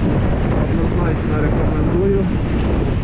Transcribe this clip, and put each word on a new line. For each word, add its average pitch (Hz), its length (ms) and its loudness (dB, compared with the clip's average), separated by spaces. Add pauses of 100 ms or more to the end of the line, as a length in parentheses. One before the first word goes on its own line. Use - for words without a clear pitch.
(640)
однозначно - 760 0
рекомендую. - 800 0 (840)